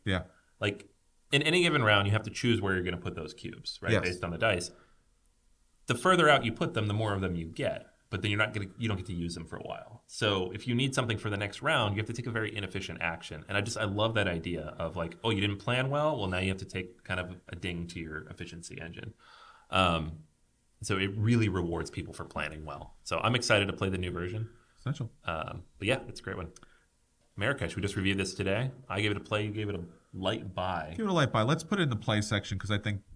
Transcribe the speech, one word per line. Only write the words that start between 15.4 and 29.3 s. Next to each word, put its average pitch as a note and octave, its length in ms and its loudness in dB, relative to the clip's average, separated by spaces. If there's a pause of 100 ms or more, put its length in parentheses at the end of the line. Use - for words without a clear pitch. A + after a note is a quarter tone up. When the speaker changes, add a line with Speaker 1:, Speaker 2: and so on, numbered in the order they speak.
Speaker 2:
plan B2+ 340 0
well? D3 260 2
Well, G2+ 120 0
now F2+ 100 0
you F#2+ 120 2
have F#2+ 80 0
to G2 60 -8
take - 380 -8
kind F2+ 160 -2
of F2 160 -4 (140)
a - 80 -10
ding E2+ 320 -4
to - 100 -10
your D#2 300 -8
efficiency - 520 -12
engine." F2+ 340 -12 (560)
Um, E2 420 4 (680)
so G2+ 160 0
it G2 200 2
really A2 320 6
rewards E2+ 420 0
people - 240 -8
for D#2+ 100 -8
planning D#2 400 -6
well. D2+ 380 -12
So E2 160 -2
I'm A2 160 4
excited A2 320 4
to F#2+ 60 0
play F#2+ 160 0
the F#2+ 100 0
new F2+ 140 -2
version. F2+ 360 -4 (300)
Speaker 1:
Essential. - 320 -4 (140)
Speaker 2:
Um, E2+ 380 -4 (160)
but G2 100 -2
yeah, B2+ 180 2
it's - 140 -12
a - 20 -20
great G2 140 -6
one. E2+ 120 -8 (880)
Marrakesh, G2+ 380 -2
we F#2+ 80 -2
just G2 140 -2
reviewed G2 220 2
this F#2+ 160 -2
today. G#2 360 0 (180)
I F#2+ 120 -2
gave G#2 100 2
it G2+ 60 0
a G2 40 -4
play. G#2+ 240 -2